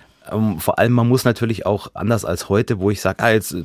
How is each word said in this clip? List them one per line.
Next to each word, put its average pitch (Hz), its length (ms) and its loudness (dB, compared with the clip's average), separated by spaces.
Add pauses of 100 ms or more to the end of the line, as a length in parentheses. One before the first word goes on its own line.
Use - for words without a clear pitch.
(300)
Ähm, 104 300 0
vor - 180 -2
allem, 120 140 4
man 120 160 4
muss 127 160 2
natürlich 113 420 -2
auch, 101 280 -2
anders 104 300 -2
als - 240 -6
heute, 107 300 0
wo 98 140 0
ich 101 80 -6
sag, 95 200 -2
"Ah, 113 120 4
jetzt 107 320 0